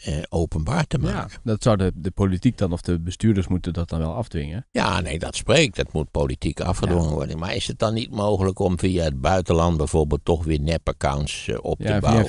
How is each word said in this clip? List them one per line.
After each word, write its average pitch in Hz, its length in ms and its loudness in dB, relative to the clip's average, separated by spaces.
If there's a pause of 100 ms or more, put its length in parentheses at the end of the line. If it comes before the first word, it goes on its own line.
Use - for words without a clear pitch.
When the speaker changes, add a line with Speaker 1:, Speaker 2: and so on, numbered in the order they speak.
Speaker 1:
eh, 78 280 -4
openbaar 143 580 0
te 151 140 -2
Speaker 2:
Ja, 170 120 0
Speaker 1:
maken. 131 320 -8
Speaker 2:
dat 107 180 -2
zou 110 140 4
de, 92 180 2
de 87 160 -6
politiek 98 480 2
dan, 90 140 0
of 87 80 -2
de 87 200 -2
bestuurders 95 480 0
moeten 92 240 -2
dat 85 160 -4
dan 85 100 -4
wel 80 160 -2
afdwingen? 87 560 -6
Speaker 1:
Ja, 95 300 0
nee, 78 180 -4
dat 120 180 -8
spreekt. 127 400 2
Dat - 160 -4
moet 78 180 -2
politiek 71 500 -2
afgedwongen 87 480 2
Speaker 2:
Ja. 76 60 -2
Speaker 1:
worden. 76 240 -4
Maar 95 160 -4
is - 120 -4
het - 120 -8
dan 110 160 0
niet 113 160 -4
mogelijk 98 480 2
om 90 200 2
via 90 260 2
het 67 160 -2
buitenland 85 560 2
bijvoorbeeld 76 480 2
toch 82 200 2
weer 78 160 2
nepaccounts, 73 880 -2
eh, - 140 -2
op - 180 -2
Speaker 2:
Ja, - 60 -6
Speaker 1:
te 107 60 2
Speaker 2:
via 104 80 2
Speaker 1:
bouwen? 107 240 4
Speaker 2:
een 87 40 0